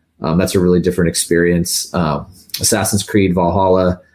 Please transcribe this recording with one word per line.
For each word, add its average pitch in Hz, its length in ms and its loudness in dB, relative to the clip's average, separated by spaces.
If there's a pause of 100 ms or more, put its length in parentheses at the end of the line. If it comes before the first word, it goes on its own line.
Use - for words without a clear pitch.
(220)
Um, 82 160 -2
that's 92 160 0
a 98 60 2
really 90 200 4
different 87 300 0
experience. 85 840 0
Um, 78 320 -2 (320)
Assassin's 101 420 -2
Creed 95 320 0
Valhalla, 92 640 2 (160)